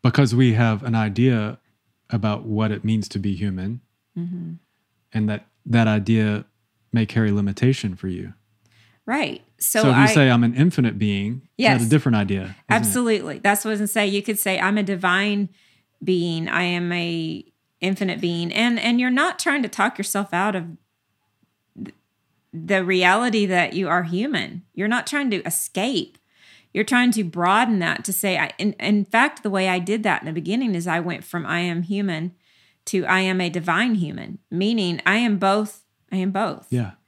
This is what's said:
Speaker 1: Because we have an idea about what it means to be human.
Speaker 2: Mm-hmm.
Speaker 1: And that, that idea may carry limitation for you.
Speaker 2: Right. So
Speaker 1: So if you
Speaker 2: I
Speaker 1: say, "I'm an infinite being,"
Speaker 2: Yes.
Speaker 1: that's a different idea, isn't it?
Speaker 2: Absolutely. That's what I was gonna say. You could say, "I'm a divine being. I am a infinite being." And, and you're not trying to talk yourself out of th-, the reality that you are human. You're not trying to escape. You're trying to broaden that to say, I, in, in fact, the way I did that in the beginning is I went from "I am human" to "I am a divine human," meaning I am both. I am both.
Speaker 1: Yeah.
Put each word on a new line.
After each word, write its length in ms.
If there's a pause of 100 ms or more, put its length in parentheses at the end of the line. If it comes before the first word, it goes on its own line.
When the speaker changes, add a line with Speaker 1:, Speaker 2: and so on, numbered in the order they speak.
Speaker 1:
Because 320
we 200
have 280
an 140
idea 640 (500)
about 340
what 280
it 120
means 260
to 100
be 160
human. 460 (360)
Speaker 2:
Mm-hmm. 360 (580)
Speaker 1:
And 160
that, 180 (180)
that 220
idea 580 (480)
may 140
carry 240
limitation 640
for 140
you. 260 (760)
Speaker 2:
Right. 340 (180)
So 220
Speaker 1:
So 80
if 60
you 60
Speaker 2:
I 40
Speaker 1:
say, 260
"I'm 100
an 140
infinite 420
being," 440 (140)
Speaker 2:
Yes. 220
Speaker 1:
that's 80
a 40
different 260
idea, 240
isn't 100
it? 180
Speaker 2:
Absolutely. 720
That's 260
what 60
I 40
was 40
gonna 80
say. 220
You 120
could 160
say, 220
"I'm 200
a 40
divine 680 (540)
being. 460
I 160
am 260
a 540 (360)
infinite 400
being." 320
And, 280
and 180
you're 120
not 280
trying 240
to 60
talk 280
yourself 380
out 220
of 100 (1080)
th-, 180 (580)
the 320
reality 600
that 280
you 140
are 140
human. 600 (100)
You're 140
not 180
trying 240
to 140
escape. 760 (560)
You're 80
trying 300
to 100
broaden 560
that 280
to 60
say, 260
I, 200
in, 140
in 320
fact, 400
the 60
way 180
I 100
did 240
that 200
in 40
the 60
beginning 420
is 140
I 100
went 240
from 240
"I 140
am 240
human" 480 (540)
to 200
"I 140
am 200
a 100
divine 440
human," 460 (100)
meaning 560
I 120
am 200
both. 460 (260)
I 60
am 160
both. 380
Speaker 1:
Yeah. 220 (160)